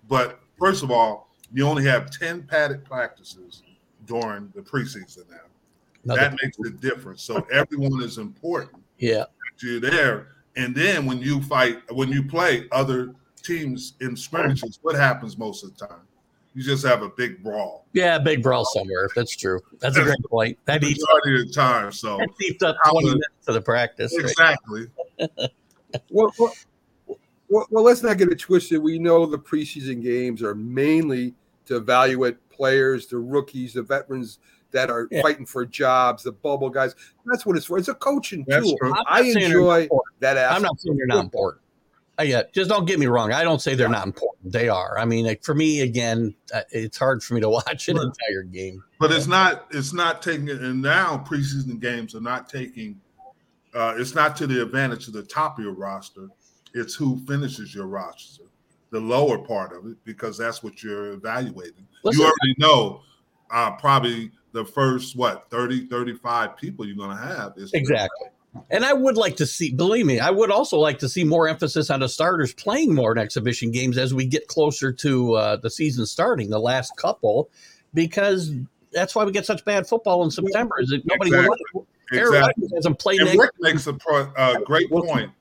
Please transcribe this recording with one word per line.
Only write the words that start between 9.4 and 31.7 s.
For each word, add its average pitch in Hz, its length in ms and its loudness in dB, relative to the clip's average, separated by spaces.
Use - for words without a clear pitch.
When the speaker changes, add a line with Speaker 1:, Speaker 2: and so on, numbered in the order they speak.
Speaker 1:
you're 120 200 -6
there. 131 480 0
And 123 180 -2
then 160 320 2
when 127 140 -2
you 139 220 0
fight, 127 380 2
when 131 160 0
you 139 140 0
play 139 480 0
other 127 420 0
teams 151 580 -6
in 123 160 -6
scrimmages, - 640 -4
what 160 140 -2
happens 120 420 0
most 107 260 -10
of 95 140 -20
the 104 100 -14
time? 85 120 -20
You 131 80 -10
just 139 220 -2
have 120 160 4
a 101 80 -8
big 98 340 -6
brawl. 104 480 -8
Speaker 2:
Yeah, 175 260 2
big 147 240 2
brawl 123 220 2
somewhere. 95 500 -2
That's 117 220 -2
true. 92 240 -4
That's 135 160 0
a - 20 6
Speaker 1:
That's 151 160 4
Speaker 2:
great 131 160 -6
point. 113 340 0
That 151 160 0
Speaker 1:
the 143 60 2
Speaker 2:
eats 147 180 -2
Speaker 1:
majority 131 360 4
of 117 80 -6
the - 40 -12
time. 120 380 2
So 104 260 -8
Speaker 2:
that 92 120 -2
eats 185 220 -2
up 156 180 0
Speaker 1:
how 156 100 8
Speaker 2:
twenty 156 180 4
Speaker 1:
the 139 60 2
Speaker 2:
minutes - 320 -4
of 120 80 0
the 110 60 0
practice. 120 540 -2
Right? 165 80 0
Speaker 1:
Exactly. 135 640 2
Speaker 3:
Well, 208 280 4
well, 226 160 2
well, 208 200 2
well, 220 140 4
let's 240 200 6
not 214 140 2
get 180 120 4
it 170 100 0
twisted. 170 420 0
We 160 180 0
know 170 260 6
the 147 120 -4
preseason 139 640 -6
games 120 400 -2
are 104 140 -4
mainly 131 800 0
to 123 120 -4